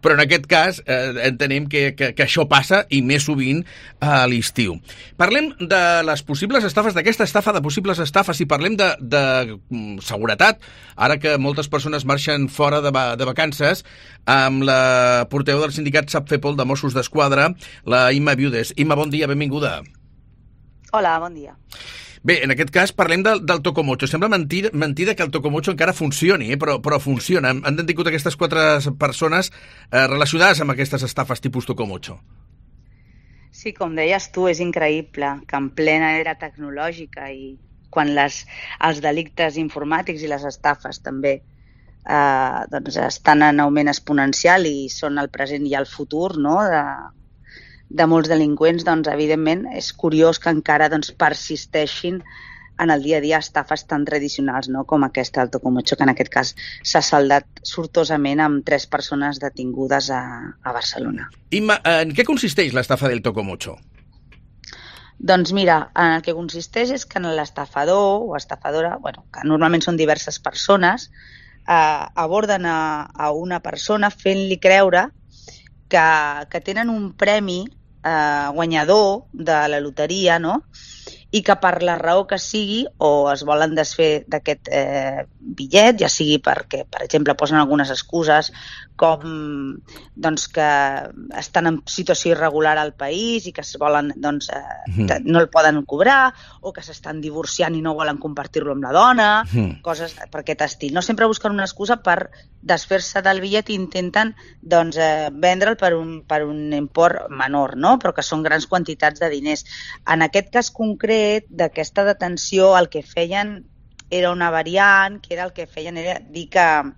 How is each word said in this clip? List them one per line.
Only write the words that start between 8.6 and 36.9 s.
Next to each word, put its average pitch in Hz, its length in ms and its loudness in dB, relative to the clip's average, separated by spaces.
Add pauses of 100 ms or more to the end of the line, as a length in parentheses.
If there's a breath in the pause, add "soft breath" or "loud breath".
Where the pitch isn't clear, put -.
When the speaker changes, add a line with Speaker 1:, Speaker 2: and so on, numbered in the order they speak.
Speaker 1:
de, 190 80 4 (120)
de, 139 220 0 (460)
mm, 107 320 -8
seguretat, 110 640 0 (320 loud breath)
ara 139 240 2
que 151 160 0
moltes 143 320 -2
persones 143 400 -4
marxen 143 400 0
fora 147 320 0
de 143 100 0
va-, 131 240 0
de 127 140 -4
vacances, 151 560 -2 (400 loud breath)
amb 135 400 2
la 127 640 4
portaveu 143 320 0
del 143 160 -2
sindicat 147 320 0
sap 147 180 -2
fer 147 140 0
de 139 240 -2
Mossos 135 300 -2
d'Esquadra, 139 560 2 (340 loud breath)
la 123 280 4
Imma 143 220 2
Viudes. 123 440 -2
Imma, 147 180 2
bon 151 140 -2
dia, 151 180 0
benvinguda. 139 540 -2 (1080)
Speaker 2:
Hola, 175 280 0
bon 175 140 -10
dia. 147 180 -18 (720 loud breath)
Speaker 1:
Bé, 170 200 4
en 135 80 0
aquest 139 180 -2
cas 185 240 2
parlem 175 300 0
del, 214 200 2
del 160 180 0
Tocomocho. 143 440 -2
Sembla 160 240 -2
mentida, 185 420 -2
mentida 156 440 -2
que 180 80 -2
el 143 80 -6
Tocomocho 151 400 -2
encara 160 200 2
funcioni, 147 600 0
eh? 143 40 -2
Però, 147 240 0
però 147 220 0
funciona. 139 480 0
Han, 135 160 -2
han 143 80 0
detingut 170 320 -2
aquestes 156 320 -2
quatre 160 220 0 (340)
persones, 156 540 -2 (420 loud breath)
eh, 131 160 4
relacionades 147 560 4
amb 143 80 -2
aquestes 135 320 -2
estafes 127 400 -4
tipus 123 240 -4
Tocomocho. 98 540 -8 (1300 soft breath)
Speaker 2:
Sí, - 240 -12
com 165 240 -6
deies 185 320 0
tu, 185 160 -2
és 165 160 0
increïble 156 680 -2 (180)
que 143 80 -4
en 139 160 -4
plena 156 460 2
era 160 180 -6
tecnològica 147 960 -12